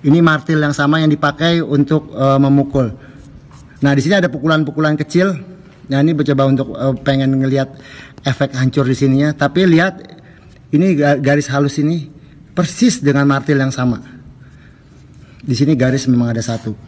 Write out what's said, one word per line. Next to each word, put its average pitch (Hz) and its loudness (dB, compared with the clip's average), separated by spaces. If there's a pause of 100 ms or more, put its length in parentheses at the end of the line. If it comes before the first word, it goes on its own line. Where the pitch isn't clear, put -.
Ini 151 4
martil 156 2
yang 147 -2
sama 147 2
yang 156 2
dipakai 151 0
untuk, 147 -2
eh, 135 2
memukul. 139 0 (880)
Nah, 139 2
di 139 0
sini 190 2
ada 151 -2
pukulan-pukulan 151 -2
kecil. 165 -2 (480)
Nah, 139 2
ini 165 2
mencoba 139 0
untuk, 135 0
eh, 131 -2
pengen 135 0
ngelihat 135 -2 (400)
efek 139 -4
hancur 131 0
di 131 0
sininya. 135 0
Tapi 147 0
lihat, 180 2 (640)
ini 180 2
ga-, 147 2
garis 143 0
halus 143 -2
ini 151 -4 (400)
persis 180 0
dengan 139 2
martil 139 0
yang 135 0
sama. 123 -6 (1160)
Di 131 -4
sini 139 0
garis 131 0
memang 120 2
ada 117 -4
satu. 113 -6 (120)